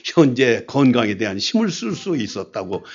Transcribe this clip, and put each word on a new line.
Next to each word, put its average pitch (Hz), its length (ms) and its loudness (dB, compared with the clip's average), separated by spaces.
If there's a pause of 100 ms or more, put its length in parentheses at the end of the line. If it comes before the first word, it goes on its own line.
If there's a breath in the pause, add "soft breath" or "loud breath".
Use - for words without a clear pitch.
현재 123 640 2
건강에 120 500 2
대한 101 220 -4
힘을 220 320 0
쓸 202 260 -6
수 180 200 -4
있었다고 98 680 -6 (100)